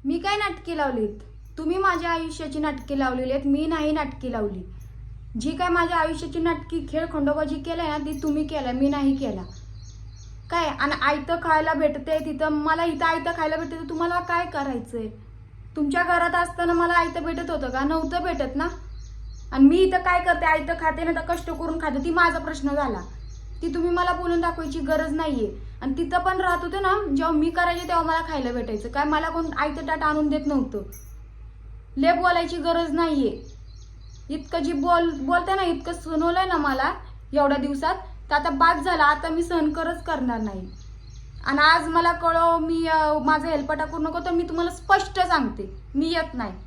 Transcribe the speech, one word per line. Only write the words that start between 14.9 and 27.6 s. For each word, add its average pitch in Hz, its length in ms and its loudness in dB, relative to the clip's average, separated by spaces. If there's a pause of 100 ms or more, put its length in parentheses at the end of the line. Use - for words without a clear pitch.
तुमच्या 302 260 2
घरात 349 320 4
असताना 349 380 2
मला 339 200 4
आयतं 339 300 2
भेटत 330 280 -4
होतं 285 180 -2
का? 262 160 0
नव्हतं 320 380 0
भेटत 277 340 -2
ना. 330 120 0 (840)
आणि 269 120 8
मी 311 120 10
इथं 370 220 6
काय 359 260 4
करते? 339 220 2
आयतं 320 340 2
खाते 320 240 0
ना, 330 160 0
तर 339 140 -2
कष्ट 339 160 -6
करून 330 320 -4
खाते, 277 220 -2
ती 339 60 0
माझा 339 280 4
प्रश्न 277 300 -4
झाला. 269 320 0 (600)
ती 330 120 -4
तुम्ही 349 160 2
मला 359 220 2
बोलून 349 280 0
दाखवायची 330 400 -2
गरज 311 320 0
नाहीये. 277 720 -2
आणि 269 140 -2
तिथं 339 220 0
पण 370 220 0
राहत 349 240 2
होते 381 160 -4
ना, 392 360 2
जेव्हा 320 140 2
मी 311 200 4
करायचे, 349 380 0